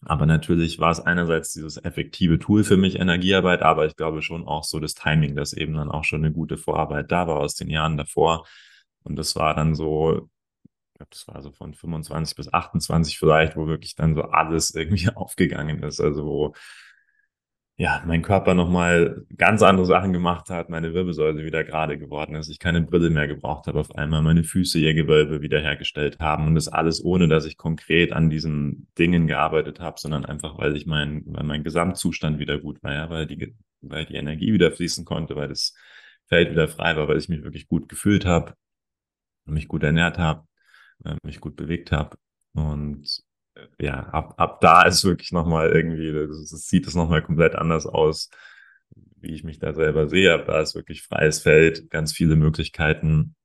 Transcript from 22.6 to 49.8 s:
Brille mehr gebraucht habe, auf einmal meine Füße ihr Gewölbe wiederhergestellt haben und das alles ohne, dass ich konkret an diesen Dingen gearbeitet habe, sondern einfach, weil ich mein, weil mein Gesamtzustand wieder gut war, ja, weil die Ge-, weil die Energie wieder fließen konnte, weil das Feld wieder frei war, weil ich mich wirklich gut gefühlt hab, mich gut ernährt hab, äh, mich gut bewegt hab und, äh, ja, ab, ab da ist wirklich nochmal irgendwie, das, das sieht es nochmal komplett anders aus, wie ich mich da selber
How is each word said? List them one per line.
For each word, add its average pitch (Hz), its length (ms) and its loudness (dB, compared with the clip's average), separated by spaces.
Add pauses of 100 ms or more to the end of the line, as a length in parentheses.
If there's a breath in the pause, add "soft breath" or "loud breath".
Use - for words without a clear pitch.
Brille 85 300 2
mehr 73 180 0
gebraucht 73 400 -8
habe, 71 100 -4
auf - 160 -6
einmal 78 260 -2
meine 80 220 4
Füße 90 380 -2
ihr 78 140 4
Gewölbe 76 480 2
wiederhergestellt 73 760 -4
haben 78 300 0
und 80 80 4
das 78 100 0
alles 80 380 -2
ohne, 87 240 4
dass 76 160 4
ich 78 120 -14
konkret 82 560 0
an 80 160 2
diesen 76 600 -4 (100)
Dingen 85 300 4
gearbeitet 76 500 -2
habe, 82 220 -12
sondern 76 240 -6
einfach, 76 340 -12
weil 73 180 -2
ich 73 100 -8
mein, 76 400 -4
weil 71 180 -8
mein 73 180 -6
Gesamtzustand 80 760 -4
wieder 73 180 -6
gut 73 240 -12
war, 71 100 -8
ja, 78 180 -8
weil 80 180 -6
die 78 80 -12
Ge-, - 180 -12 (260)
weil 71 260 -10
die 69 100 -12
Energie 78 360 -4
wieder 85 200 6
fließen 85 320 -6
konnte, 80 320 -6
weil 71 100 -6
das - 280 -6 (520 loud breath)
Feld 85 240 2
wieder 78 160 0
frei 80 300 -2
war, 76 100 -2
weil 76 120 0
ich 78 100 -8
mich 76 160 -6
wirklich 78 240 -16
gut 82 200 -4
gefühlt 101 380 0
hab, 85 300 0 (880)
mich 76 240 -6
gut 78 160 -4
ernährt 80 340 2
hab, 80 300 -2 (560 soft breath)
äh, 78 180 -8
mich 76 180 -14
gut 73 140 -12
bewegt 78 380 -6
hab 76 260 -4 (360)
und, 73 680 -4 (320)
äh, - 120 -20 (140)
ja, 69 200 -6 (100)
ab, - 260 -6
ab - 240 -2
da 87 220 10
ist 87 220 4
wirklich 87 280 0
nochmal 82 380 2
irgendwie, 80 420 0
das, 76 380 -6
das 80 160 -16
sieht 92 200 0
es 78 80 -10
nochmal 82 280 2
komplett 80 320 2
anders 80 320 -2
aus, - 420 0 (880 loud breath)
wie 80 160 -14
ich 78 120 -12
mich 80 140 -12
da 78 140 -6
selber 78 360 0